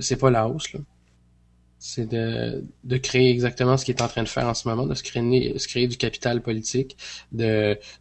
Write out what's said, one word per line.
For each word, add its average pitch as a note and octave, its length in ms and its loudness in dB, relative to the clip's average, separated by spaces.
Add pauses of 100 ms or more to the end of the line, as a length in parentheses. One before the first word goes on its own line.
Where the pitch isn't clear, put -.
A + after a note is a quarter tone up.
c'est - 160 -2
pas C3 140 4
la A2+ 180 2
hausse, - 240 -6
là. D3+ 80 -10 (960)
C'est - 280 -8
de, A#2 580 -4 (180)
de B2+ 140 -2
créer B2+ 340 6
exactement B2 460 2
ce C3 80 0
qu'il A#2+ 100 0
est - 80 -2
en A#2 60 0
train A2+ 160 -2
de G#2 40 -6
faire A#2+ 200 0
en A#2 60 0
ce - 120 -6
moment, A#2 180 0
de D3 100 -2
se - 100 -10
créer, A#2+ 560 2
se - 80 -6
créer B2 180 0
du A#2+ 100 -4
capital A#2+ 460 -2
politique, A#2 540 -4 (340)
de, G#2+ 480 2 (220)